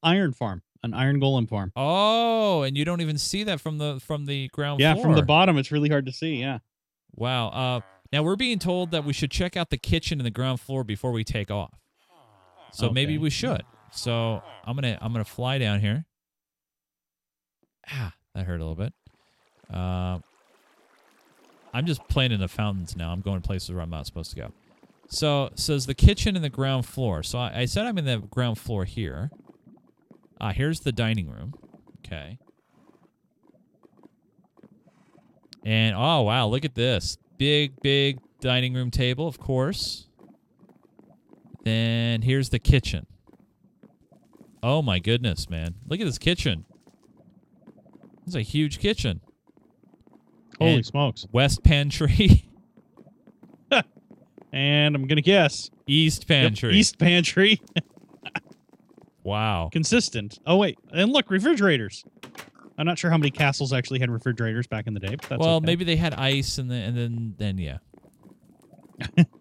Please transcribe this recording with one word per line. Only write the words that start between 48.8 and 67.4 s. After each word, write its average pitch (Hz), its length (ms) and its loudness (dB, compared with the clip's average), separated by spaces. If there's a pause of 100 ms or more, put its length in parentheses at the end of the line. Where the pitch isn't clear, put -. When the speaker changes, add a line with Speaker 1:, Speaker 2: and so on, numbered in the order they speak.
Speaker 1:
Holy 165 180 6
Speaker 2:
And 120 100 2
Speaker 1:
smokes. 139 460 -2
Speaker 2:
West 131 300 4
Pantry. 147 880 6
<laughs> - 60 -20 (2000)
Speaker 1:
And 147 440 2
I'm 135 100 -2
gonna 147 140 2
guess. 175 500 4 (160)
Speaker 2:
East 156 360 4
Speaker 1:
Yep, - 60 -2
Speaker 2:
Pantry. 123 460 4
Speaker 1:
East 208 240 4
Pantry. 175 680 4
<laughs> - 40 -20 (1500)
Speaker 2:
Wow. 98 480 0
Speaker 1:
Consistent. 151 760 0
Oh, 165 100 6
wait. 196 200 2 (160)
And 196 200 2
look, 285 180 2
refrigerators. 190 760 2 (720)
I'm 151 80 -2
not 170 120 0
sure 175 140 0
how 165 60 6
many 147 120 2
castles 139 420 0
actually 131 280 0
had 123 100 0
refrigerators 117 560 -2
back 107 220 -6
in 110 60 -4
the 104 40 -6
day, 95 120 -6
but - 180 -10
that's 131 100 -4
Speaker 2:
Well, 165 180 4
Speaker 1:
okay. 160 100 0
Speaker 2:
maybe 170 180 0
they 170 100 0
had 160 200 0
ice 135 440 0
and 131 120 -6
then, 123 120 -4
and 117 140 -4
then, 117 420 -4
then 101 200 -2